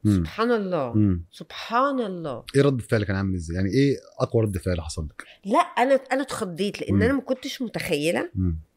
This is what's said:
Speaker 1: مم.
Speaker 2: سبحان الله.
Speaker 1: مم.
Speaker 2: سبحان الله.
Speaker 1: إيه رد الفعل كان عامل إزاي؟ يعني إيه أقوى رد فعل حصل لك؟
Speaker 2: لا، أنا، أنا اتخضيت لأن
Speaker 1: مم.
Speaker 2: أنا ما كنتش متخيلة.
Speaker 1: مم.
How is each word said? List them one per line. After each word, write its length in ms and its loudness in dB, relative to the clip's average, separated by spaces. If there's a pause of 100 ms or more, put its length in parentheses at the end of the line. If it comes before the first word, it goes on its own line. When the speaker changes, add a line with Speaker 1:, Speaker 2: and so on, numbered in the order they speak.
Speaker 1:
مم. 120 6
Speaker 2:
سبحان 360 0
الله. 400 -2
Speaker 1:
مم. 380 4
Speaker 2:
سبحان 720 0
الله. 440 -6 (120)
Speaker 1:
إيه 60 6
رد 120 4
الفعل 300 0
كان 120 -2
عامل 180 0
إزاي؟ 220 -4
يعني 140 0
إيه 260 2 (220)
أقوى 240 2
رد 160 0
فعل 220 -2
حصل 260 -6
لك؟ 180 -16 (200)
Speaker 2:
لا، 140 2
أنا، 420 2 (120)
أنا 100 -2
اتخضيت 580 -6
لأن 140 -2
Speaker 1:
مم. 80 6
Speaker 2:
أنا 100 4
ما 80 0
كنتش 420 -6
متخيلة. 720 -2
Speaker 1:
مم. 240 0 (180)